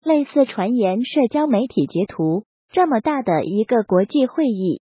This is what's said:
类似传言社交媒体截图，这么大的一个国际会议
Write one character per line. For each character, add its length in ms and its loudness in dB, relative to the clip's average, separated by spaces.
类 220 2
似 220 2
传 300 -4
言 280 0
社 240 0
交 180 0
媒 220 0
体 200 0
截 180 -2
图， 400 -4
这 160 2
么 140 0
大 200 -2
的 220 0
一 220 -2
个 180 0
国 220 2
际 220 0
会 180 -2
议 360 -2